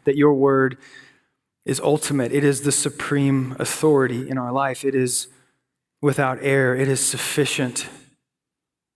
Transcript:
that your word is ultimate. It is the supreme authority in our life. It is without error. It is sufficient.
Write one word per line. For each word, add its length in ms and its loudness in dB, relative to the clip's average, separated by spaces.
that 120 2
your 180 6
word 440 2
is 140 -4
ultimate. 520 0
It 120 2
is 180 2
the 100 0
supreme 880 0
authority 680 0
in 80 -4
our 140 -4
life. 340 -2
It 100 0
is 320 0
without 420 0
error. 340 2
It 120 0
is 120 0
sufficient. 880 -4